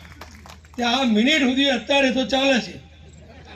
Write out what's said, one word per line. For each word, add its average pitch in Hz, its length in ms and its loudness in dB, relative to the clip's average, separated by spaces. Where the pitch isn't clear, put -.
તે 240 60 -4
આ 247 200 0
મિનિટ 247 380 2
સુધી 254 240 0
અત્યારે 269 460 0
તો 262 140 -2
ચાલે 269 360 0
છે. - 180 -14